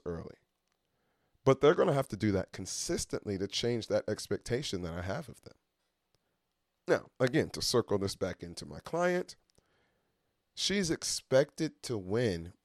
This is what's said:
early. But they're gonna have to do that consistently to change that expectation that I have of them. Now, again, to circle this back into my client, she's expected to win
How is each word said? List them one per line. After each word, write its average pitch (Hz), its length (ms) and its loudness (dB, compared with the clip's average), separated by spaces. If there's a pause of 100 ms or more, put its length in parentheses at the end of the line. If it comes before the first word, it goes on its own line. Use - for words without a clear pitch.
early. 82 320 -8 (1040)
But 135 180 6
they're 151 140 8
gonna 180 180 4
have 135 160 2
to 113 80 -4
do 104 140 2
that 95 200 0
consistently - 880 -6
to 98 100 -2
change 120 400 -2
that 104 200 0
expectation - 760 -4
that 82 100 -6
I 87 80 -6
have 101 280 -6
of - 140 -20
them. - 120 -20 (1300)
Now, 156 180 2 (140)
again, 123 320 2
to - 100 -6
circle 110 360 2
this 98 180 -2
back 92 260 -4
into 85 240 -12
my 73 140 -14
client, 180 560 -2 (1200)
she's 185 360 0
expected - 920 0
to 120 140 -4
win 92 560 0 (120)